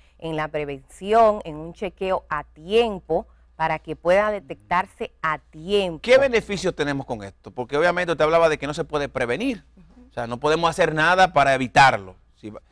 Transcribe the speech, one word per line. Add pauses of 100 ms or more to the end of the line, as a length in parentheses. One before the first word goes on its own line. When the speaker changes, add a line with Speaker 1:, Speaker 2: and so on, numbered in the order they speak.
(180)
Speaker 1:
en
la
prevención,
en
un
chequeo
a
tiempo, (300)
para
que
pueda
detectarse (100)
a
tiempo.
Speaker 2:
¿Qué
beneficios
tenemos
con
esto?
Porque
obviamente
usted
hablaba
de
que
no
se
puede
prevenir. (440)
O
sea,
no
podemos
hacer
nada
para
evitarlo. (200)
Si
va-, (100)